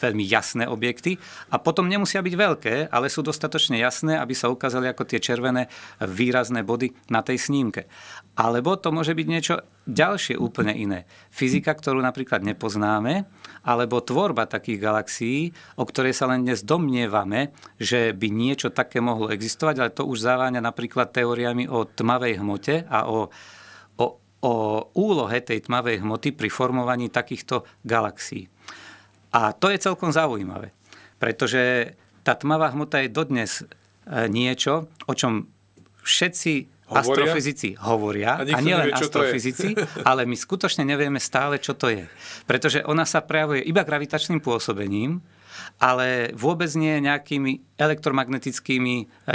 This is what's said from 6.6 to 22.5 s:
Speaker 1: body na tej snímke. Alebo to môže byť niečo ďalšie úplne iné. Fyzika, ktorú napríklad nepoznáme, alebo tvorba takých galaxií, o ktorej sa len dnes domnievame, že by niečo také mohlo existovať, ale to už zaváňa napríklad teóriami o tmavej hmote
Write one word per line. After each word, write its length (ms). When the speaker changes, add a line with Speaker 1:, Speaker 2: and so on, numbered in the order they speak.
Speaker 1:
body 240
na 160
tej 180
snímke. 460
Alebo 400
to 160
môže 240
byť 160
niečo 320
ďalšie 560
úplne 320
iné. 260
Fyzika, 480
ktorú 240
napríklad 400
nepoznáme, 880
alebo 400
tvorba 480
takých 320
galaxií, 580
o 80
ktorej 320
sa 80
len 240
dnes 160
domnievame, 880
že 320
by 160
niečo 480
také 320
mohlo 240
existovať, 480
ale 160
to 80
už 180
zaváňa 460
napríklad 480
teóriami 560
o 160
tmavej 560
hmote 420